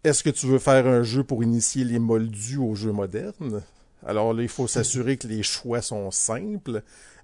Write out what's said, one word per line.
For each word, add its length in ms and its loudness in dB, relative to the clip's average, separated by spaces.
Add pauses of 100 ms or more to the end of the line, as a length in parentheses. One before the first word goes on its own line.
est-ce 200 2
que 80 2
tu 160 -2
veux 120 6
faire 280 6
un 160 6
jeu 220 0
pour 180 -2
initier 420 2
les 140 0
moldus 600 0
aux 160 0
jeux 180 -2
modernes ? 680 -6 (440)
Alors 280 0
là, 80 0
il 60 -2
faut 180 -4
s'assurer 520 0
que 80 -12
les 160 -4
choix 400 -4
sont 280 -6
simples, 720 -4 (420)